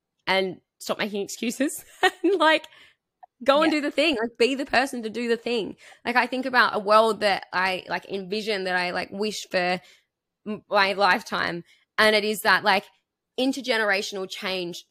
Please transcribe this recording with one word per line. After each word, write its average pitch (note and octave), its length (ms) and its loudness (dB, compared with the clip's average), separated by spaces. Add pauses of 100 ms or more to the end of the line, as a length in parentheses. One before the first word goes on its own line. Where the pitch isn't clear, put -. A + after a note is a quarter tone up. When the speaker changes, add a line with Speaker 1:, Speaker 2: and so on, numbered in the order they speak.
(260)
Speaker 1:
and F#3+ 340 0 (200)
stop - 180 -4
making G3+ 240 -4
excuses A#3+ 720 -4
<laughs> - 100 -6
and, F#4 360 0
like, D#4 280 2 (800)
go C#4 180 4
and D#4+ 100 4
Speaker 2:
Yeah. D4+ 60 0
Speaker 1:
do D4 40 -2
the D4 80 -2
thing. D4 300 0
Like, A#3 180 -6
be B3+ 160 2
the C#4 120 -4
person B3+ 380 -2
to A3 60 -8
do A#3 180 -4
the A3+ 80 2
thing. A#3 400 -6 (280)
Like, A#3 120 -4
I B3 100 4
think B3+ 200 -6
about B3 280 2
a - 60 -2
world G#3+ 400 4
that G3+ 320 0
I, F#3 360 -2
like, F3+ 180 -6
envision, G3 580 -6
that F#3 120 -2
I, F3+ 140 -2
like, F3+ 220 -6
wish G3+ 380 -6
for F3+ 300 0 (640)
m-, G#3 220 -10
my G3 260 2
lifetime. F3+ 680 0 (320)
And G#3+ 200 6
it G3+ 80 2
is G#3+ 160 -2
that, F#3 240 2
like, G3+ 200 4 (540)
intergenerational A3 880 -2
change F#3 640 -6